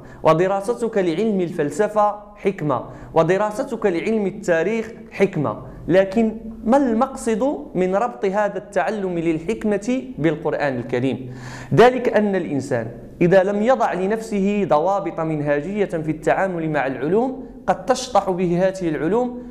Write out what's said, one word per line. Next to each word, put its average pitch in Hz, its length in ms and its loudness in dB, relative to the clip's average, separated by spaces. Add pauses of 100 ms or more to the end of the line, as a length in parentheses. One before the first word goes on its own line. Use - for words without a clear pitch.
(240)
ودراستك 196 720 2
لعلم 190 440 2
الفلسفة 208 720 0 (200)
حكمة، 151 480 -2 (300)
ودراستك 208 720 2
لعلم 196 420 0
التاريخ 180 640 -2 (200)
حكمة، 151 460 0 (320)
لكن 196 480 4 (260)
ما 233 140 4
المقصد 254 800 0 (180)
من 185 200 2
ربط 208 300 -2
هذا 202 320 0
التعلم 190 600 -2
للحكمة 202 840 -2 (140)
بالقرآن 147 600 0
الكريم؟ 127 560 -2 (400)
ذلك 240 360 6
أن 202 260 2
الإنسان 135 520 -2 (340)
إذا 180 220 6
لم 202 200 0
يضع 220 300 2
لنفسه 202 760 0
ضوابط 170 500 2
منهجية 160 680 0
في 160 260 -2
التعامل 160 580 0
مع 143 180 0
العلوم، 170 600 -2 (200)
قد - 180 0
تشطح 202 440 0
به 180 380 2
هذه 185 220 -4
العلوم 185 600 -2